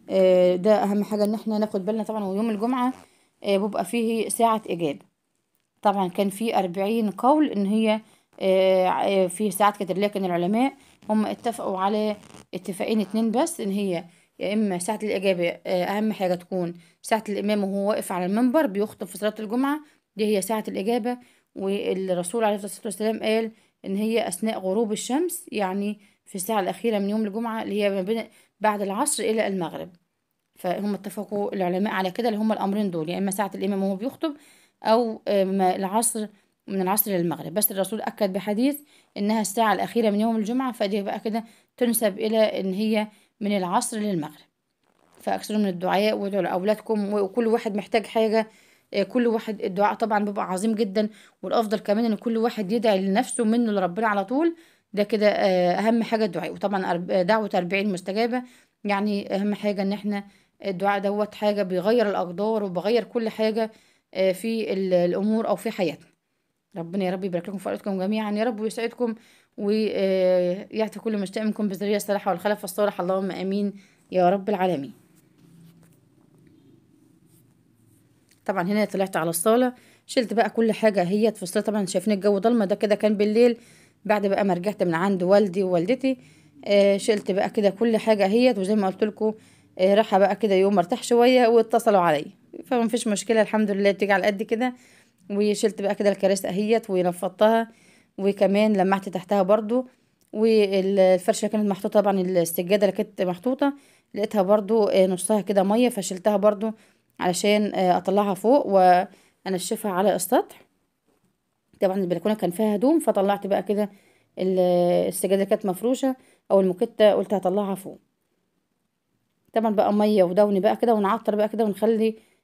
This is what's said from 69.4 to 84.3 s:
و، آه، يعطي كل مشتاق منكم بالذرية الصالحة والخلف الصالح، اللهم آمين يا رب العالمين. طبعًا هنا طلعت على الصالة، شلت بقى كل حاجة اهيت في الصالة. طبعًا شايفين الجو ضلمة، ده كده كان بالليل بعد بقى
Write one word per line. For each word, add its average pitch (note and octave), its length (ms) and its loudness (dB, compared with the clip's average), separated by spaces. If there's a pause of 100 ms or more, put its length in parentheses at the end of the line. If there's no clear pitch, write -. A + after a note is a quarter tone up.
و، G3+ 140 -2 (180)
آه، F#3 800 2
يعطي G#3+ 280 -4
كل A3 180 -4
مشتاق G3+ 260 -6
منكم G#3+ 240 -2
بالذرية G3+ 280 -2
الصالحة G3+ 360 -2
والخلف G#3 320 -2
الصالح، G3+ 380 -2
اللهم F#3+ 300 -2
آمين G3 420 -2 (380)
يا F3+ 180 4
رب G3 200 0
العالمين. F3 440 -2 (3500)
طبعًا F#3+ 180 0
هنا G#3 220 2
طلعت F#3+ 320 -2
على E3 120 0
الصالة، A#3+ 440 2 (320)
شلت A3+ 280 -2
بقى G#3 160 2
كل A3+ 220 0
حاجة G3+ 300 2
اهيت G#3 360 0
في - 60 -12
الصالة. G#3 220 -2
طبعًا G#3 200 -2
شايفين G3 280 0
الجو G3+ 240 2
ضلمة، A3 280 2
ده G3 100 0
كده G#3 200 0
كان G#3+ 220 0
بالليل A3+ 400 4 (480)
بعد G#3 220 2
بقى G3 180 2